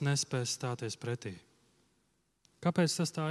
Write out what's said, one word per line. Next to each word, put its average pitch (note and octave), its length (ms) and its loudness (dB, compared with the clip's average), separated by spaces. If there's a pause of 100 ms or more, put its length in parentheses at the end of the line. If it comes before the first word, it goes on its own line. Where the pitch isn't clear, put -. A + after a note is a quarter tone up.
nespēs C#3 480 2
stāties A#2+ 420 -4
pretī. A#2 380 -4 (1300)
Kāpēc E3+ 320 4
tas E3 160 0
tā D#3 200 -4